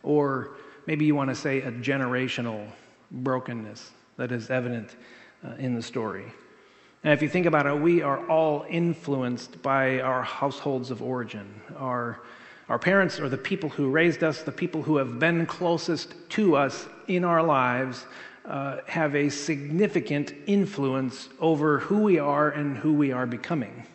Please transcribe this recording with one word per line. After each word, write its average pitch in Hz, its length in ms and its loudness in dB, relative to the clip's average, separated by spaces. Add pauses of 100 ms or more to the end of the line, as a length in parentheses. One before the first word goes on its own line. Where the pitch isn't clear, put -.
or 139 500 0 (340)
maybe 151 180 0
you 151 100 6
want 139 160 0
to 120 60 -2
say 135 240 0
a 127 100 -6
generational 123 960 -2 (440)
brokenness 127 800 -6 (260)
that 123 160 -4
is 113 180 -6
evident, 120 460 -4 (500)
uh, - 120 -12
in 127 160 -2
the 117 80 -2
story. 98 420 -6 (800)
And 151 120 6
if 147 80 2
you 147 60 2
think 180 180 2
about 151 200 4
it, 147 120 0
we 165 240 4
are 139 260 -2
all 160 400 2
influenced 139 960 -2
by 131 380 2
our 127 220 0
households 131 680 -4
of 120 120 -6
origin. 107 580 -6 (180)
Our, 123 420 -4 (480)
our 117 100 0
parents 190 400 4
or 147 100 -2
the 131 100 -2
people 180 320 -4
who 143 180 0
raised 160 340 4
us, 156 200 0
the - 100 -6
people 160 300 -4
who 151 140 2
have 120 220 0
been 165 280 2
closest 165 680 -2 (160)
to 185 260 4
us 135 300 0 (220)
in 180 160 2
our 170 180 4
lives, 131 640 2 (400)
uh, 139 420 -6
have 151 280 0
a 143 160 4
significant 147 1040 -2 (120)
influence 135 840 0 (100)
over 151 380 4
who 202 200 0
we 202 200 6
are 147 320 2
and 143 260 -4
who 151 160 2
we 143 200 4
are 127 140 -2
becoming. 120 680 -4